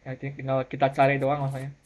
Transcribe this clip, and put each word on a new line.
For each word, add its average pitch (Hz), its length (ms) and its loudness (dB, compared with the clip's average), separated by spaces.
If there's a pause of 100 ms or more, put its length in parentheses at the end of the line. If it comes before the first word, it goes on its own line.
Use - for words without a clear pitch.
Ya, 131 160 -10
ti-, 139 160 -8
tinggal 135 320 -2
kita 135 240 2
cari 139 240 4
doang 139 320 0
maksudnya. 139 240 -8 (140)